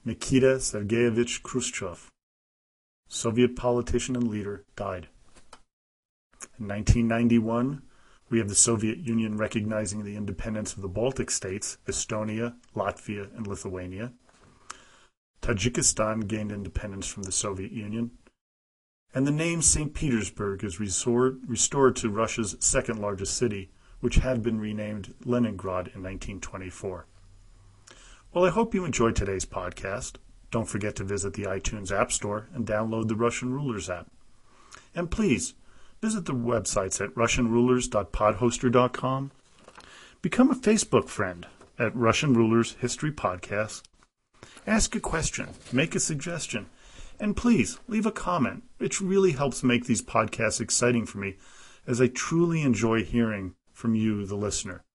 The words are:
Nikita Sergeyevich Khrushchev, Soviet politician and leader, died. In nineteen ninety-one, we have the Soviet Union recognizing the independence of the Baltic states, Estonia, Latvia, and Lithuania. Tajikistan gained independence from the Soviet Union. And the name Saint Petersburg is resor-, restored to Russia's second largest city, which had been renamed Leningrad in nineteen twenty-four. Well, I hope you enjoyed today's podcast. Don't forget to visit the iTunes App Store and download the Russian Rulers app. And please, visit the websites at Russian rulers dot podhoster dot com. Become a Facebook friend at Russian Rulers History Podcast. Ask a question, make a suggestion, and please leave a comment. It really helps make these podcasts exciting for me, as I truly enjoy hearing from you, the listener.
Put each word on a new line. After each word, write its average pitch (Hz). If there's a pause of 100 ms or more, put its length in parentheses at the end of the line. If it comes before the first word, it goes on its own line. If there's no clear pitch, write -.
Nikita 131
Sergeyevich 117
Khrushchev, - (1000)
Soviet 120
politician 123
and 120
leader, 101 (100)
died. 92 (1500)
In 107
nineteen 107
ninety-one, 117 (480)
we 113
have 101
the 95
Soviet 110
Union 113
recognizing 107
the 101
independence 104
of 95
the 98
Baltic 110
states, - (100)
Estonia, 110 (200)
Latvia, 101
and 110
Lithuania. 95 (1300)
Tajikistan 110
gained 107
independence 98
from 101
the 92
Soviet 95
Union. 113 (1040)
And 131
the 143
name 165
Saint -
Petersburg 104
is 101
resor-, 123
restored 127
to 117
Russia's 110
second 117
largest 98
city, 104 (300)
which 120
had 127
been 110
renamed 107
Leningrad 95
in 98
nineteen 95
twenty-four. 92 (1300)
Well, 180
I 180
hope 226
you 185
enjoyed 117
today's 95
podcast. 95 (360)
Don't 113
forget 104
to 98
visit 98
the 101
iTunes 98
App 101
Store 104
and 117
download 110
the 110
Russian 117
Rulers 113
app. 87 (840)
And 170
please, 175 (480)
visit 220
the 151
websites 113
at 98
Russian 117
rulers 123
dot 101
podhoster 113
dot 123
com. 135 (920)
Become 262
a -
Facebook -
friend 90 (320)
at 113
Russian 120
Rulers 113
History 147
Podcast. 101 (840)
Ask 220
a 208
question, 123 (240)
make 160
a 190
suggestion, 143 (520)
and 208
please 220
leave 214
a 220
comment. 135 (160)
It -
really 190
helps 135
make 120
these 110
podcasts 110
exciting 117
for -
me, 98 (500)
as 120
I 127
truly 165
enjoy 113
hearing 107 (180)
from 113
you, 107
the 101
listener. 98 (120)